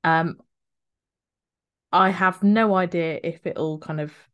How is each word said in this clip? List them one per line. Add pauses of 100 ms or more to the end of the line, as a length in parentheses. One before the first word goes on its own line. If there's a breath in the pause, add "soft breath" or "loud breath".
Um, (1500)
I
have
no
idea
if
it'll
kind
of (200)